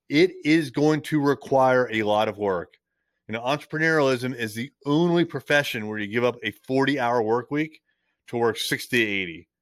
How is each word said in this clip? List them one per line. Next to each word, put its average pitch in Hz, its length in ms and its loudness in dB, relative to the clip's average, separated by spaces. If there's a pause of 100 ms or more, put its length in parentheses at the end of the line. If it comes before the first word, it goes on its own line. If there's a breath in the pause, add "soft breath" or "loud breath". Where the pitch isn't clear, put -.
(100)
it 170 220 4 (120)
is 156 260 2
going 151 340 2
to 156 140 -2
require 131 720 2
a 110 120 -2
lot 104 260 2
of 104 80 -6
work. 95 380 -4 (520)
You 107 60 -12
know, 113 80 -6
entrepreneurialism 135 960 0
is 113 180 -6
the 117 160 -8 (140)
only 170 400 2
profession 139 640 -2
where 107 100 -6
you 104 100 -4
give 117 160 0
up 120 180 0
a 110 80 -4
forty-hour 131 720 0
work 117 280 -2
week 156 300 -6 (460)
to 123 100 -8
work 117 220 0
sixty - 400 -4
to 107 120 2
eighty. 87 380 -6 (140)